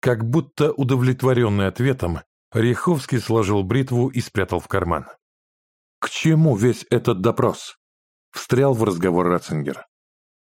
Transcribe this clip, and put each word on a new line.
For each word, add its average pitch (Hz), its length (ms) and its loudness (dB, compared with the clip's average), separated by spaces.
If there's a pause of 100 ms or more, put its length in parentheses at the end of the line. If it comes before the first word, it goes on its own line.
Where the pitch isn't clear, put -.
Как 113 280 0
будто 151 440 0
удовлетворённый 123 920 0
ответом, 95 540 -2 (320)
Ряховский 123 680 0
сложил 107 440 0
бритву 123 460 0
и 120 120 -4
спрятал 90 400 -2
в - 80 -18
карман. 87 380 -2 (960)
«К - 100 -6
чему 160 440 4
весь 113 360 0
этот 110 320 0
допрос?» — 113 560 0 (520)
встрял 135 440 0
в 113 100 0
разговор 87 420 0
Ратцингер. 76 600 -4 (640)